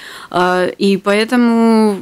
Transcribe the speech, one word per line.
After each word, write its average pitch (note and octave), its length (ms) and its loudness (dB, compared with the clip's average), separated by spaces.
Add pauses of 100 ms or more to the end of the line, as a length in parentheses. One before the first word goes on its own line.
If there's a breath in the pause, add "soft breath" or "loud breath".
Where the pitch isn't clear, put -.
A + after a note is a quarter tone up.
(300 loud breath)
А, F3+ 380 -2
и G3 300 0
поэтому A3+ 1040 2